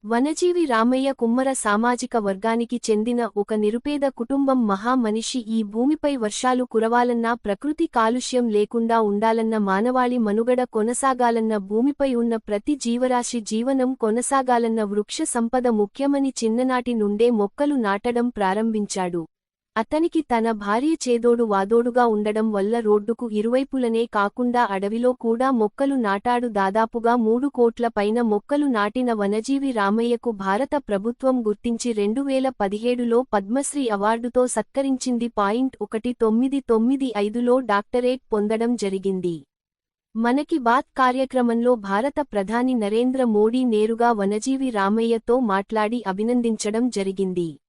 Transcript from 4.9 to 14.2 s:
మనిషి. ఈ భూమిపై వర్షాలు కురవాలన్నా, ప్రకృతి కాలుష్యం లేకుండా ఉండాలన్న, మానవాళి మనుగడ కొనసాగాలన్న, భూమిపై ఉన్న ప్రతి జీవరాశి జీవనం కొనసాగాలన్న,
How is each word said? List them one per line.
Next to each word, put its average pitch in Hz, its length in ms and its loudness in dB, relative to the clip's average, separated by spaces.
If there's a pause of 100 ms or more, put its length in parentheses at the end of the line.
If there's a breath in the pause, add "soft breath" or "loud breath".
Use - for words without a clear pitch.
మనిషి. 220 360 -2 (160)
ఈ - 20 2 (160)
భూమిపై 285 380 0 (120)
వర్షాలు 254 480 0
కురవాలన్నా, 233 640 2 (120)
ప్రకృతి 294 400 -2 (100)
కాలుష్యం 240 600 0
లేకుండా 226 420 0 (120)
ఉండాలన్న, 226 440 0 (160)
మానవాళి 247 560 0
మనుగడ 233 340 0 (160)
కొనసాగాలన్న, 233 800 0 (140)
భూమిపై 269 420 0 (100)
ఉన్న 233 140 0 (140)
ప్రతి 208 260 -2 (100)
జీవరాశి 247 540 0 (120)
జీవనం 254 400 0 (120)
కొనసాగాలన్న, 233 800 0 (100)